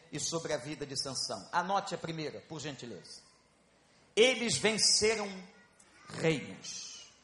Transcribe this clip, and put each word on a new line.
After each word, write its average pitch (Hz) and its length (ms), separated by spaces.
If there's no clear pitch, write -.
e 151 80
sobre 160 320
a 151 60
vida 143 280
de 135 140
Sansão. 123 520
Anote 185 420
a 165 40
primeira, 156 520
por 156 100
gentileza. 123 640
Eles 233 440
venceram 214 680
reinos. - 880